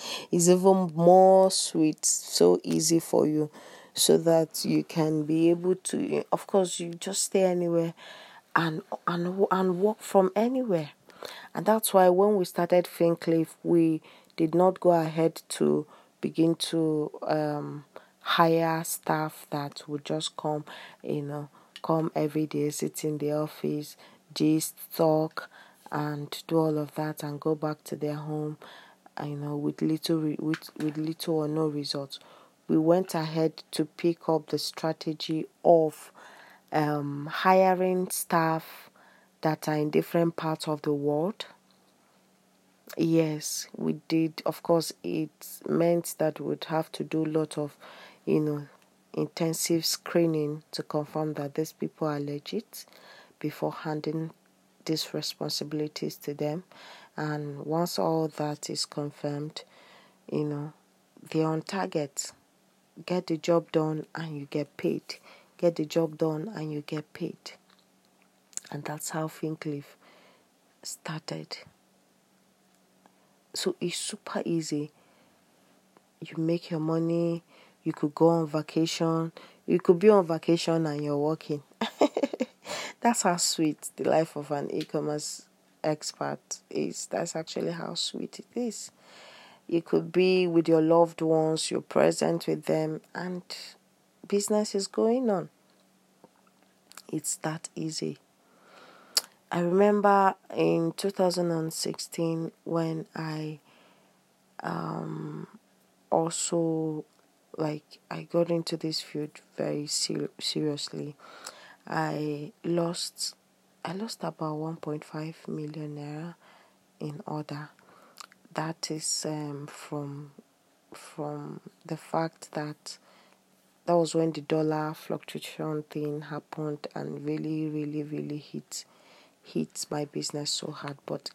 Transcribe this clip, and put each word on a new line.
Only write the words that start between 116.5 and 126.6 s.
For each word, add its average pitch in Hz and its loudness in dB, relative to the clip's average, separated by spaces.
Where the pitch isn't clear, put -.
in 151 -10
order. 151 -8
That 160 -6
is, - -4
um, 147 -6
from, 143 -10
from 147 -10
the 160 -6
fact - -4
that 151 -8
that 170 2
was 170 4
when 165 4
the 151 -8
dollar 156 0
fluctuation - -8
thing 151 -6
happened 151 -8